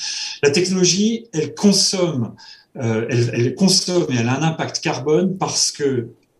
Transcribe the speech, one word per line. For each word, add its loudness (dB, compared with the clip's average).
La 4
technologie, 2
elle -4
consomme, 2
euh, -2
elle, 2
elle 0
consomme 2
et 0
elle 0
a 0
un -2
impact -4
carbone 0
parce -2
que -2